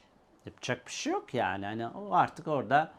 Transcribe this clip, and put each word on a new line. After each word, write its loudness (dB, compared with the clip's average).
Yapacak -4
bir -12
şey -2
yok -4
yani. 0
Hani -4
o -6
artık 2
orada 2